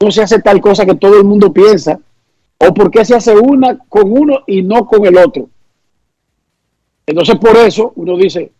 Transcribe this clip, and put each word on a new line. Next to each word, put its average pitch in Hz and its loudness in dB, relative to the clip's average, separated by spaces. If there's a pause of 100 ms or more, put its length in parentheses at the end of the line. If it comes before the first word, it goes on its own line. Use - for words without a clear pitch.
no 208 0
se 214 -2
hace 208 0
tal 202 0
cosa 202 0
que 190 0
todo 202 2
el 202 4
mundo 202 0
piensa, 185 0 (560)
o 170 0
por 190 0
qué 220 0
se 240 0
hace 220 0
una 254 0
con 202 -2
uno 269 0
y 196 -4
no 208 -2
con 208 0
el 180 2
otro. 147 0 (1600)
Entonces, 170 -2
por 220 2
eso 226 0
uno 175 -8
dice, 175 -4